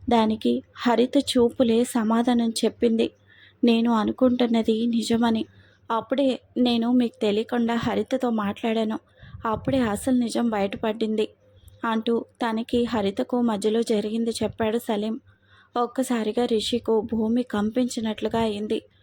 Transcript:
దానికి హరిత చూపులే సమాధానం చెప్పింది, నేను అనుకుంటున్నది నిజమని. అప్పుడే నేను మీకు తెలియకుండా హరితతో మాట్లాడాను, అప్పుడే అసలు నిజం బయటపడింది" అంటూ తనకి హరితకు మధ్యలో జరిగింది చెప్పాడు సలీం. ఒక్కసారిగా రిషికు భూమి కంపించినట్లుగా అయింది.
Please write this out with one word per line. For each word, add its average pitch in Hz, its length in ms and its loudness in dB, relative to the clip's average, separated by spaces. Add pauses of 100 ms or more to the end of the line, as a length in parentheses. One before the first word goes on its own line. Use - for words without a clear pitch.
దానికి 233 540 2 (140)
హరిత 240 400 2
చూపులే 240 680 2
సమాధానం 233 680 0
చెప్పింది, 226 580 0 (560)
నేను 233 280 4
అనుకుంటున్నది 226 840 2 (100)
నిజమని. 226 580 0 (460)
అప్పుడే 240 480 0 (180)
నేను 233 340 2
మీకు 247 300 2
తెలియకుండా 226 540 0
హరితతో 233 540 -2
మాట్లాడాను, 220 680 -2 (460)
అప్పుడే 233 340 -2
అసలు 240 380 0
నిజం 233 320 0
బయటపడింది" 214 800 0 (580)
అంటూ 226 400 0 (120)
తనకి 233 460 0
హరితకు 233 580 -2
మధ్యలో 214 400 0
జరిగింది 226 500 -2
చెప్పాడు 220 460 -2
సలీం. 220 380 -2 (640)
ఒక్కసారిగా 240 680 -2
రిషికు 226 560 0
భూమి 226 420 0
కంపించినట్లుగా 220 960 -2
అయింది. 214 400 -2 (240)